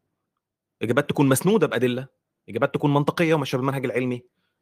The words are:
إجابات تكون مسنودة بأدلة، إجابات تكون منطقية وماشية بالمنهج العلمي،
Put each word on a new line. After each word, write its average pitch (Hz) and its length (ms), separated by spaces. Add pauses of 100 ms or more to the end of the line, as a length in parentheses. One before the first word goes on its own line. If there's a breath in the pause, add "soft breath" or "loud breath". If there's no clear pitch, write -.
(840)
إجابات 117 280
تكون 139 180
مسنودة 160 380
بأدلة، 123 400 (420)
إجابات 113 260
تكون 147 200
منطقية 156 400
وماشية 139 240
بالمنهج 135 260
العلمي، 123 380 (400)